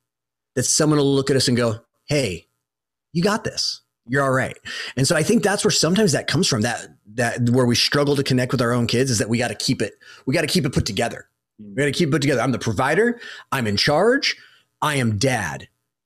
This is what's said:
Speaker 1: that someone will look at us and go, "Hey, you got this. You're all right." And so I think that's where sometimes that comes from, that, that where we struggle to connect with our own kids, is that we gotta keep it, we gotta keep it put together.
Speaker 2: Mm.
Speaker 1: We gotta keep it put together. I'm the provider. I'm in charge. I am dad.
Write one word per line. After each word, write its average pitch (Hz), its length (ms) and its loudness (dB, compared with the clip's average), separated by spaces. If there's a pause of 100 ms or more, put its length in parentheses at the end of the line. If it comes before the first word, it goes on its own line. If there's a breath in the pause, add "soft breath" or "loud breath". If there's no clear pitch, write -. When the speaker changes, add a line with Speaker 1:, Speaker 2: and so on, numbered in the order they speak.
(540)
Speaker 1:
that 127 100 0
someone 151 340 2
will 139 160 2
look 135 160 0
at 139 60 2
us 135 140 2
and 120 80 2
go, 117 240 0 (240)
"Hey, 117 420 -2 (640)
you 170 100 -2
got 208 220 0
this. - 380 -6 (260)
You're 139 160 0
all 135 80 0
right." 127 260 -2 (380 loud breath)
And 131 100 2
so 175 80 2
I 156 100 2
think 208 200 2
that's 202 220 0
where 196 60 2
sometimes 180 420 2
that 127 120 -2
comes 170 220 0
from, 117 140 0
that, 117 260 -4 (280)
that 120 340 0
where 127 160 4
we 120 100 4
struggle 143 400 2
to 139 80 0
connect 123 300 0
with 127 80 0
our 117 100 0
own 120 160 0
kids, 127 240 0
is 110 60 0
that 110 100 -2
we 113 120 0
gotta 117 160 -4
keep - 260 -2
it, 104 140 -6 (300 loud breath)
we 131 80 0
gotta 160 140 0
keep 170 180 0
it 147 60 -4
put - 140 0
together. 110 420 -4 (340)
Speaker 2:
Mm. 104 140 -18
Speaker 1:
We - 0 -
gotta 143 160 0
keep 175 160 0
it 135 60 -2
put 156 80 0
together. 139 180 2
I'm 123 140 0
the 107 60 -4
provider. 156 600 0 (320 loud breath)
I'm 127 160 -2
in 101 80 -2
charge. 202 640 2 (440 loud breath)
I 147 140 0
am 113 220 0
dad. 98 500 -2 (380)